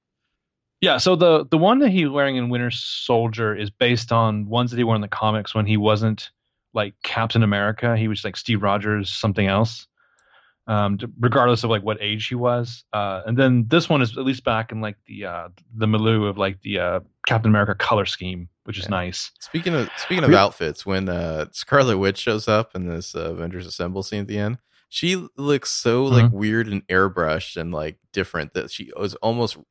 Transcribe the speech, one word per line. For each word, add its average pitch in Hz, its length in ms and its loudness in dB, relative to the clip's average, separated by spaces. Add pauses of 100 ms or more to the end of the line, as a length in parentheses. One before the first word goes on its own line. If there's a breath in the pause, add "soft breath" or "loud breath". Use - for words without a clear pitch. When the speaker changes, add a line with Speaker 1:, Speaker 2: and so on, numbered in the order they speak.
(800)
Speaker 1:
Yeah, 160 160 4
so 185 180 4
the, 160 300 6
the 160 120 2
one 208 220 4
that 277 120 6
he's 170 180 2
wearing 139 260 0
in 123 140 -2
Winter 120 220 -2
Soldier 117 840 -2
is 104 140 -6
based 120 420 0
on 107 380 2
ones 120 220 0
that 120 60 -4
he 123 60 2
wore 113 120 2
in 104 60 0
the 101 60 -6
comics 107 480 -2
when 107 100 2
he 107 120 2
wasn't, 107 540 2 (420)
like, 104 300 -4
Captain 113 400 0
America. 107 520 2
He 110 140 0
was, 104 160 -6
like, 95 100 -6
Steve 107 280 -2
Rogers, 101 500 0
something 101 340 0
else. 107 400 0 (800 soft breath)
Um, 104 300 0
d-, 117 100 -8 (120)
regardless 120 440 4
of, 117 60 -2
like, 104 140 0
what 107 180 -2
age 104 260 -4
he 127 80 -6
was. 120 480 -2 (100)
Uh, 98 320 -4
and 117 120 -2
then 127 300 4
this 160 220 2
one 147 120 2
is 120 160 -2
at 135 80 -6
least 131 180 -4
back 113 280 -2
in, 110 100 -8
like, 107 240 -8
the, 101 200 -14
uh, 87 240 -10 (260)
the 107 120 0
milieu 107 380 2
of, 98 120 -2
like, 98 240 -2
the, 101 180 -4
uh, 87 200 -2 (280)
Captain 113 240 2
America 101 240 2
color 101 300 0
scheme, 90 440 -10 (140)
which 95 160 -10
is 92 60 -8
Speaker 2:
Yeah. - 60 -12
Speaker 1:
nice. 90 480 -6
Speaker 2:
Speaking 170 360 -4
of, 120 220 -2
speaking 175 260 -2
of 123 80 6
Speaker 1:
Re- - 40 8
Speaker 2:
outfits, 90 500 0
when, 95 240 -2
uh, 82 420 -4
Scarlet 131 460 2
Witch 98 200 2
shows 107 300 -2
up 110 280 0
in 90 120 -6
this, 85 280 -8
uh, 82 160 -6
Avengers 87 360 -8
Assemble 92 360 -6
scene 104 180 -6
at 101 60 -8
the 104 120 -4
end, 107 180 -2 (320)
she 180 380 -2 (100)
looks 143 340 0
so, 123 340 2
like, 120 200 8
Speaker 1:
Mm-hmm. 120 120 4
Speaker 2:
weird 110 300 0
and 101 200 -6
airbrushed 90 720 0
and, 85 140 -6
like, 78 260 -6 (140)
different 87 420 -6
that - 180 -6
she - 260 -14
was 95 180 -6
almost 117 420 -2 (140)